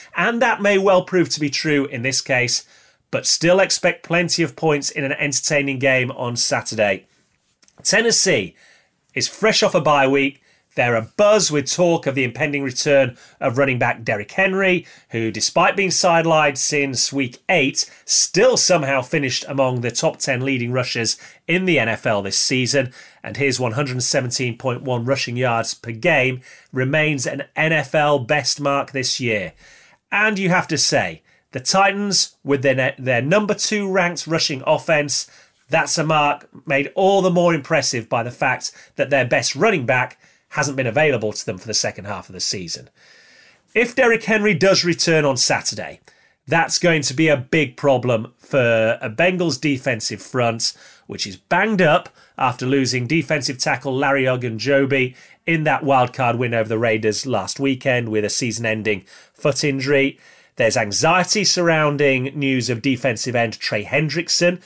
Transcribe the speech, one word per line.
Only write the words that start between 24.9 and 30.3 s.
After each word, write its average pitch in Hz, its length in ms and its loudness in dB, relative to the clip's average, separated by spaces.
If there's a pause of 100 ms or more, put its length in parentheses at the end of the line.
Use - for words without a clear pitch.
rushing 127 320 -2
yards 117 380 -2
per - 160 -14
game 127 500 0 (320)
remains 139 540 0
an 139 200 -8 (100)
N 156 160 0
F 147 200 -2
L 147 280 2
best 139 400 -2
mark 139 320 -2
this 131 260 -4
year. 107 360 -2 (580)
And 208 260 2